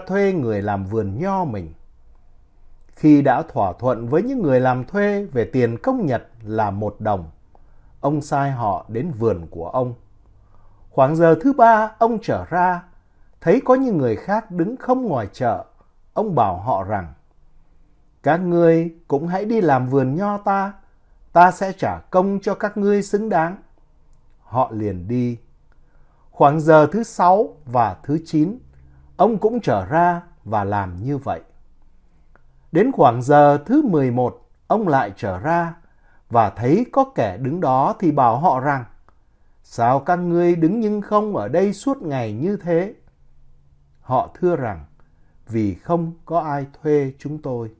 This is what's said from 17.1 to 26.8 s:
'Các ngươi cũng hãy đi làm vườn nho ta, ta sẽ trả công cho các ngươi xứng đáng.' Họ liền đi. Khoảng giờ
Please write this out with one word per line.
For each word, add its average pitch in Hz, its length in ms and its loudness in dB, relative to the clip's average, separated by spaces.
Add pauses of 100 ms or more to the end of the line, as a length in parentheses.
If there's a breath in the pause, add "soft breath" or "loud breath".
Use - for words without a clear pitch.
'Các 151 140 2
ngươi 170 560 2 (140)
cũng 147 200 -2
hãy 185 180 -4
đi 226 160 0
làm 131 260 2
vườn 131 280 0
nho 202 220 -4
ta, 202 360 -4 (600)
ta 175 180 8
sẽ 190 200 -4
trả 104 280 -4
công 196 420 0
cho 196 140 -4
các 208 220 -6
ngươi 202 260 2
xứng 208 260 -2
đáng.' 175 280 0 (840)
Họ 123 280 -2
liền 101 360 -6
đi. 120 300 -4 (920)
Khoảng 147 280 4
giờ 151 320 6